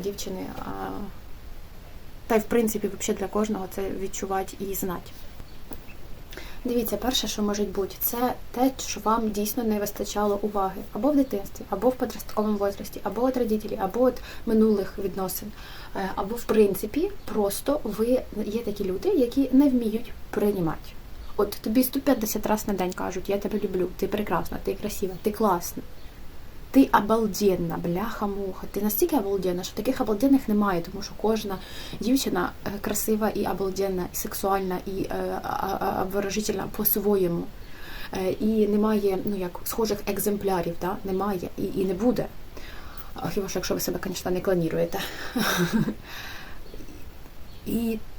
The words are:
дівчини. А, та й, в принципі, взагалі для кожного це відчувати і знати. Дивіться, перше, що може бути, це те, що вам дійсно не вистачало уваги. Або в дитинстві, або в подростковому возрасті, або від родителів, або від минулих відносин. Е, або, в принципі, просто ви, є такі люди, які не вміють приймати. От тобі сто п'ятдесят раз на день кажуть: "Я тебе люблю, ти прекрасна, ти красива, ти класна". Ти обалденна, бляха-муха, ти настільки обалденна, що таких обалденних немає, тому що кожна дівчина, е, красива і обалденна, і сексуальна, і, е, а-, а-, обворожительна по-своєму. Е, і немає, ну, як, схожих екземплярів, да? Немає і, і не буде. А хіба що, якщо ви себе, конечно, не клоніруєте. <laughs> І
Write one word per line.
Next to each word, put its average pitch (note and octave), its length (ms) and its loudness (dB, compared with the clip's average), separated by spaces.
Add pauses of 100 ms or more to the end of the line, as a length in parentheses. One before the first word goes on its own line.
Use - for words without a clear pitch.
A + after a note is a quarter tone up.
дівчини. F#3+ 440 -6 (120)
А, G3 300 -6 (1400)
та A3+ 100 4
й, - 20 6
в G#3+ 60 0
принципі, G#3+ 460 2 (100)
взагалі G#3 200 -2
для F#3+ 80 -2
кожного G#3 460 0
це G3 160 -4
відчувати F#3+ 720 -4
і G3 140 -4
знати. - 360 -4 (1500)
Дивіться, A#3 320 0
перше, A3 320 0
що G#3+ 140 -2
може G#3 200 2
бути, F#3+ 380 -2
це A#3+ 340 2 (160)
те, C4 280 4
що - 220 -6
вам A3 300 2
дійсно G#3+ 340 0
не G#3+ 140 2
вистачало G#3 640 0
уваги. G3+ 400 0 (100)
Або A#3+ 180 2
в D4 60 4
дитинстві, G#3 540 0
або G3+ 180 2
в B3+ 60 6
подростковому G#3+ 640 0
возрасті, - 440 -2
або G#3+ 240 0
від B3+ 100 4
родителів, G#3+ 440 0
або A#3 300 4
від B3 40 4 (320)
минулих A3 520 6
відносин. G3 540 -4 (440)
Е, F#3+ 180 -2
або, G3+ 200 -2
в A#3 100 -6
принципі, G#3+ 680 4 (140)
просто G#3+ 600 0
ви, A3+ 380 2 (240)
є G#3+ 180 -2
такі G3+ 200 -2
люди, F#3+ 240 -2
які C4+ 440 4
не C#4 160 10
вміють A3+ 440 4 (180)
приймати. G3 640 2 (440)
От G3+ 140 2
тобі A3+ 340 2
сто C4+ 160 -2
п'ятдесят A3 460 2
раз G#3+ 220 2
на G3+ 60 2
день F#3 180 0
кажуть: F#3+ 360 -4
"Я G3 100 2
тебе G#3 200 -2
люблю, F#3+ 380 0
ти F#3+ 120 0
прекрасна, G3 560 0
ти G3 100 0
красива, G3 480 -4
ти G#3+ 80 2
класна". G3 520 2 (880)
Ти C4+ 200 10
обалденна, G3+ 840 4
бляха-муха, G3 920 -2
ти G#3+ 100 -2
настільки C#4+ 360 4
обалденна, F#3 460 2
що - 140 -8
таких B3+ 240 0
обалденних A#3 480 4
немає, G3+ 320 4
тому G3 220 -6
що - 140 -8
кожна G#3+ 420 0 (420)
дівчина, G#3 500 2 (160)
е, G3 40 -2 (100)
красива G#3+ 480 2
і G#3 180 0
обалденна, F#3+ 640 0
і - 40 -6
сексуальна, F#3+ 720 0
і, G3 40 -6
е, F#3+ 520 -2
а-, - 380 -2
а-, G3+ 220 0
обворожительна G3 600 -2 (120)
по-своєму. G3 680 2 (680)
Е, F#3+ 180 0
і G#3+ 380 4
немає, G#3 560 4
ну, G3+ 120 0
як, F3+ 280 -4
схожих G#3+ 420 0
екземплярів, F#3+ 720 0
да? F#3+ 240 -2
Немає F#3+ 440 -2 (100)
і, - 40 -4
і F#3+ 220 0
не F#3+ 100 0
буде. F#3+ 320 2 (880)
А - 140 -6
хіба F#3+ 200 -2
що, F#3+ 100 -4
якщо F#3 160 0
ви F3+ 60 0
себе, F3 180 -2
конечно, F#3 320 -4
не F3+ 100 2
клоніруєте. E3+ 580 2 (360)
<laughs> A3+ 80 0 (2250)
І A3 320 0 (200)